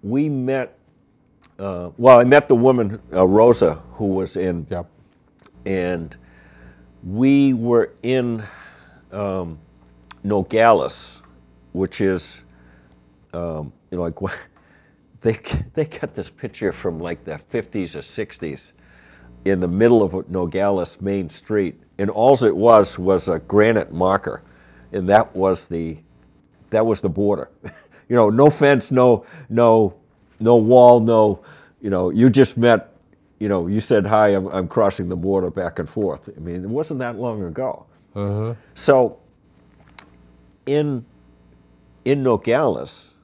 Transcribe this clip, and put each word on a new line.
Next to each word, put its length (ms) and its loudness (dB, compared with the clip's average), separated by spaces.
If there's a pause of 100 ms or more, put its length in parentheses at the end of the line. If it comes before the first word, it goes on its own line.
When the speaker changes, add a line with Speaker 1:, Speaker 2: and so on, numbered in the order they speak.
Speaker 1:
we 260 -4
met, 480 -6 (800)
uh, 380 -10
well, 220 8
I 40 6
met 240 6
the 80 4
woman, 440 0 (140)
uh, 140 4
Rosa, 480 4 (180)
who 220 -6
was 220 -6
in, 320 -6
Speaker 2:
Yep. 180 -10 (800)
Speaker 1:
and 500 -6 (880)
we 500 0
were 400 0 (100)
in, 400 -4 (680)
um, 460 -8 (680)
Nogales, 1000 0 (500)
which 280 -6
is, 420 -4 (920)
um, 400 -10 (160)
you 80 -10
know, 60 -4
like, 140 -8 (560)
<laughs> 480 -20
they, 120 -2 (400)
they 120 -4
got 300 -14
this 140 -12
picture 420 -8
from, 280 -8
like, 260 -10
the 120 -12
fifties 580 -8
or 60 -12
sixties 720 -12 (720)
in 140 0
the 80 -2
middle 360 4
of 260 -6
Nogales 720 -4
Main 280 -6
Street, 500 -6 (180)
and 120 -4
alls 340 2
it 120 2
was 440 4
was 280 -2
a 120 -4
granite 520 0
marker, 500 -4 (500)
and 180 -6
that 260 2
was 320 -2
the, 300 -8 (720)
that 160 0
was 160 -2
the 80 -2
border. 400 -4 (140)
<laughs> 80 -18 (400)
You 60 2
know, 120 4
no 200 6
fence, 420 0
no, 340 4 (220)
no, 480 2 (460)
no 160 4
wall, 420 8
no, 400 2 (420)
you 80 -8
know, 200 -2
you 200 4
just 280 2
met, 360 2 (460)
you 80 -4
know, 200 -2
you 120 -4
said, 260 0
"Hi, 300 2
I'm, 120 -4
I'm 200 -6
crossing 400 -2
the 80 -6
border 340 -4
back 300 -8
and 80 -8
forth." 480 -8
I 60 -20
mean, 200 -12
it 80 -12
wasn't 300 -8
that 160 -10
long 260 -8
ago. 440 -10 (280)
Speaker 2:
Uh-huh. 420 -8 (200)
Speaker 1:
So 420 0 (1500)
in, 400 -4 (1000)
in 180 -2
Nogales 1040 -2